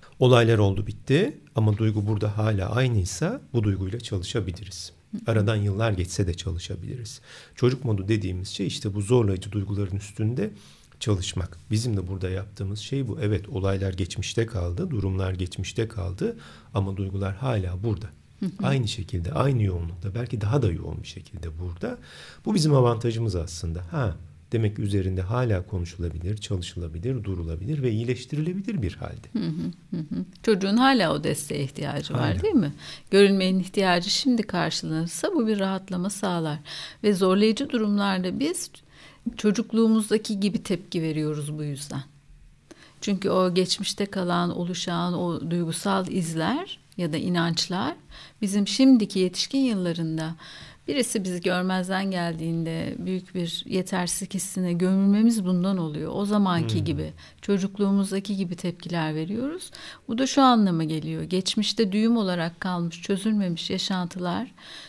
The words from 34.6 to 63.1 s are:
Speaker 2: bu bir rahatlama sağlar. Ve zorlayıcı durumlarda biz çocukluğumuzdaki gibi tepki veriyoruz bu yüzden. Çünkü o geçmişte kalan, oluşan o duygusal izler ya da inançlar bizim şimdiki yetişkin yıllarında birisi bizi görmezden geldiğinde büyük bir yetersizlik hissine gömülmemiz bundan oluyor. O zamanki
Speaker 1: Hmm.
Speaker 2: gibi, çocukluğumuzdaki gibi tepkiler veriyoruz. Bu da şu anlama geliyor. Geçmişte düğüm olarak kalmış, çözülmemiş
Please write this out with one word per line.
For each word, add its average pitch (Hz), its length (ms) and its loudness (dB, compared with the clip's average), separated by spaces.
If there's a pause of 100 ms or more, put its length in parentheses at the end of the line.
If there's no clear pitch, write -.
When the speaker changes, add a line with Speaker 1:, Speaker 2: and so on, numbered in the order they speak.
Speaker 2:
bu 233 120 2
bir 214 120 2
rahatlama 190 500 -2
sağlar. 165 480 -2 (460)
Ve 208 100 6
zorlayıcı 202 560 4
durumlarda 202 720 2
biz 330 320 -2 (640)
çocukluğumuzdaki 220 1040 2
gibi 202 240 0
tepki 175 380 -4
veriyoruz 151 560 -2
bu 151 60 -6
yüzden. 139 400 -6 (1000)
Çünkü 196 280 0
o 180 240 4
geçmişte 185 520 0
kalan, 175 520 0
oluşan 175 560 -2
o 175 380 -2
duygusal 175 560 0
izler 180 720 -2 (180)
ya 165 160 -2
da 160 40 0
inançlar 175 800 0 (460)
bizim 202 260 2
şimdiki 240 520 6
yetişkin 185 400 0
yıllarında 165 760 0 (520)
birisi 233 360 0
bizi 180 180 -4
görmezden 185 720 0
geldiğinde 165 880 -2
büyük 185 360 -4
bir 170 300 -4
yetersizlik 185 680 -2
hissine 180 400 -2
gömülmemiz 196 720 4
bundan 185 320 2
oluyor. 156 380 -4
O 202 100 0
zamanki 180 520 2
Speaker 1:
Hmm. 151 80 2
Speaker 2:
gibi, 156 280 -4 (280)
çocukluğumuzdaki 196 960 0
gibi 180 180 -4
tepkiler 165 600 -4
veriyoruz. 233 560 -4 (360)
Bu 226 100 -2
da 262 100 2
şu 277 140 4
anlama 202 420 6
geliyor. 160 400 -2
Geçmişte 190 680 0
düğüm 226 260 4
olarak 175 440 0
kalmış, 175 400 -2
çözülmemiş 196 680 0